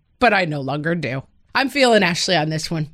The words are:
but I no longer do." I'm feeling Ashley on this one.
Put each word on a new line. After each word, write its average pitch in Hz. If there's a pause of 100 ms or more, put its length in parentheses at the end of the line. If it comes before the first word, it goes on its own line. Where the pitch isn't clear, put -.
(200)
but 226
I 190
no 151
longer 147
do." 131 (300)
I'm 262
feeling 240
Ashley 175
on 156
this 156
one. 156